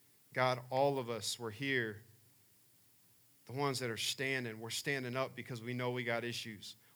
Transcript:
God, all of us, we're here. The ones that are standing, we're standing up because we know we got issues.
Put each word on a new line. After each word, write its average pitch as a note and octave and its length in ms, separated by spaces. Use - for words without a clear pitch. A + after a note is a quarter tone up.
God, B2+ 260
all C3+ 300
of A#2 100
us, A2+ 300
we're A2+ 120
here. A2+ 520
The A#2 80
ones C#3 260
that B2 100
are A2 60
standing, B2 640
we're A2+ 120
standing B2+ 440
up C3 220
because A#2+ 240
we A#2+ 120
know B2 180
we B2 120
got A#2 220
issues. A#2 500